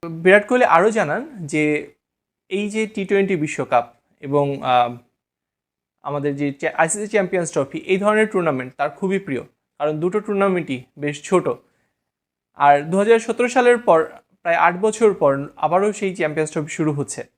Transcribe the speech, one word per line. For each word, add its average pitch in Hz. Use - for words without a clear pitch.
বিরাট 185
কোহলি 247
আরও 180
জানান 208
যে 151
এই 202
যে 220
টি 208
টোয়েন্টি 196
বিশ্বকাপ 143
এবং, 143
আহ, 123
আমাদের 143
যে 143
চ্যা-, -
আইসিসি 202
চ্যাম্পিয়ন্স 185
ট্রফি -
এই 185
ধরনের 214
টুর্নামেন্ট 147
তার 147
খুবই 190
প্রিয়, 139
কারণ 151
দুটো 185
টুর্নামেন্টই 190
বেশ 147
ছোট। 170
আর 143
দু 165
হাজার 226
সতেরো 233
সালের 240
পর 165
প্রায় 170
আট 175
বছর 220
পর 139
আবারও 185
সেই 190
চ্যাম্পিয়ন্স 156
ট্রফি 151
শুরু 156
হচ্ছে। 139